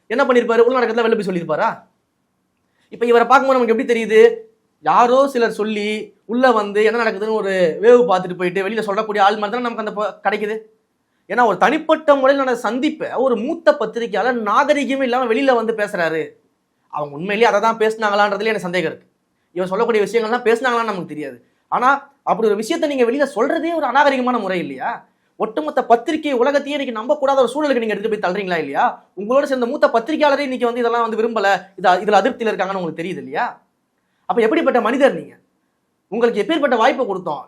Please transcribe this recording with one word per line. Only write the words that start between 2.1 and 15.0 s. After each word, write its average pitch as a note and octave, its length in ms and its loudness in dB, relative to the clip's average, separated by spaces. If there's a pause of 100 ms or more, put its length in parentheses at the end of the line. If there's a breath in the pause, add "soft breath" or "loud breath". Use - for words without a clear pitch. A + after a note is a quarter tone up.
இப்ப - 160 -4
இவரை A#3 220 6
பார்க்கும்போது C4 320 4
நமக்கு A3+ 180 2
எப்படி C4 80 -2
தெரியுது? A3+ 500 4 (440)
யாரோ A#3+ 480 4
சிலர் A#3+ 240 0
சொல்லி G#3+ 640 -4 (100)
உள்ள B3 260 2
வந்து G#3 320 0
என்ன A3+ 200 0
நடக்குதுன்னு A3 300 -2
ஒரு F#3+ 480 0
வேவு A#3+ 280 8
பார்த்துட்டு F3+ 280 0
போயிட்டு F#3 320 -2
வெளியில A3 100 -4
சொல்லக்கூடிய G#3 440 -2
ஆள் G#3 140 4
மாதிரி G#3 240 -4
தானே A#3 140 -6
நமக்கு G#3+ 100 -6
அந்த G3+ 80 -8
ப-, G3 360 -4
கிடைக்குது. G#3 280 -2 (680)
ஏன்னா A#3 180 2
ஒரு G3 120 2
தனிப்பட்ட D4+ 580 2
முறையில் C#4 280 2
நடந்த A#3+ 260 -2
சந்திப்பை A#3 460 -4
ஒரு A#3+ 220 0
மூத்த C#4+ 400 0
பத்திரிகையாளர் A3+ 680 -4
நாகரிகமே C4+ 600 0